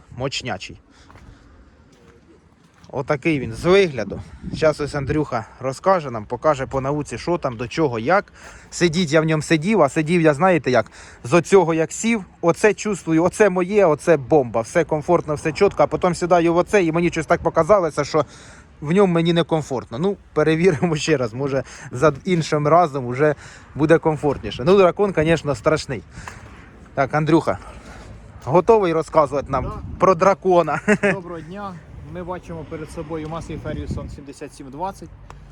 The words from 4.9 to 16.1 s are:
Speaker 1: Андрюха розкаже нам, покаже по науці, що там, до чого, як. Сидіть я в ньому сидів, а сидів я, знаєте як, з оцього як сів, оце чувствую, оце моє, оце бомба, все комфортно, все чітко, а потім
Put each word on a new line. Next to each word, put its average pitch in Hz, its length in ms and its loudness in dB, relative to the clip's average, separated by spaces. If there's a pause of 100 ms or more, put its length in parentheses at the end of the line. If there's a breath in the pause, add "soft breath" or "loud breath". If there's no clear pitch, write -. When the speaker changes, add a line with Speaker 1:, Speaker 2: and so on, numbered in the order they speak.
Speaker 1:
Андрюха 139 500 -4 (140)
розкаже 143 520 -2
нам, 107 140 -10
покаже 135 400 -2
по 131 160 -4
науці, 135 360 -6
що 170 200 -2
там, 123 200 -6
до 127 100 -8
чого, 131 320 -2
як. 170 340 -2 (360 loud breath)
Сидіть 170 420 0
я 156 100 4
в 160 40 0
ньому 160 160 0
сидів, 165 400 0
а 139 80 6
сидів 165 320 0
я, 156 120 4
знаєте 156 380 2
як, 113 200 2 (320 loud breath)
з 117 100 -2
оцього 170 400 4
як 160 180 -2
сів, 226 340 -2 (160)
оце 170 320 2
чувствую, 165 500 0
оце 190 260 4
моє, 185 360 2
оце 156 320 4
бомба, 120 440 0
все 165 220 -2
комфортно, 156 520 0
все 156 160 -6
чітко, 180 320 2
а 143 40 4
потім 170 280 -2